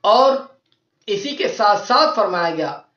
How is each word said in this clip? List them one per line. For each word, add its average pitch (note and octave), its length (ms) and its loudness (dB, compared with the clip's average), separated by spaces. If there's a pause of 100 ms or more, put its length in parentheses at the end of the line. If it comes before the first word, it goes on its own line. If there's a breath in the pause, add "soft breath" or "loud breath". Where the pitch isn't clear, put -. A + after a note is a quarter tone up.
اور B3 280 4 (760)
اسی C#4 280 -6
کے - 120 -4 (100)
ساتھ G#3 300 2
ساتھ C#4+ 280 2
فرمایا F3 400 -2
گیا D3+ 160 -4 (260)